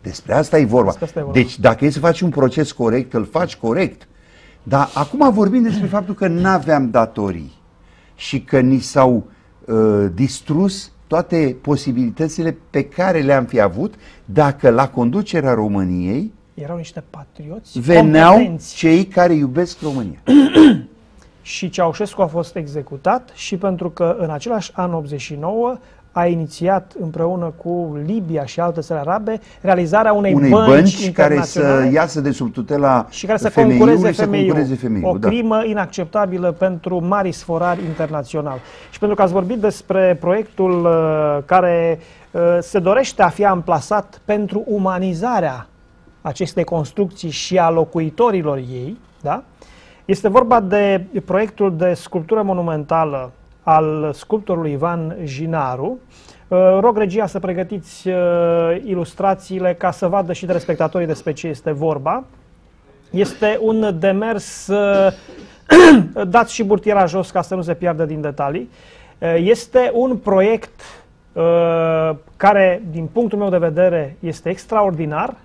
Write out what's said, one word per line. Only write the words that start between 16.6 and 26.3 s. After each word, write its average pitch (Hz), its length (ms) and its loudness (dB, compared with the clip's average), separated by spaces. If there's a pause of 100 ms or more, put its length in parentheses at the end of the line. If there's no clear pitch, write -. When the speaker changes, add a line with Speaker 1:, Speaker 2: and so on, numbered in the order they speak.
Speaker 2:
niște 160 340 -14
patrioți 151 680 -14
Speaker 1:
veneau 160 520 6
Speaker 2:
competenți. 196 420 2
Speaker 1:
cei 165 300 4
care 180 280 2
iubesc 151 500 -2
România. 127 420 -6
Speaker 2:
<clears throat> 269 640 6 (540)
Și - 260 -10
Ceaușescu 185 540 -2
a 175 40 2
fost 165 300 -6
executat 151 800 -6
și - 220 -10
pentru 180 340 -4
că 170 280 -2
în 165 120 -4
același 196 440 -6
an 180 200 -4
optzeci 147 260 -8
și 151 140 -12
nouă 220 440 -4 (340)
a 175 140 0
inițiat 175 760 -2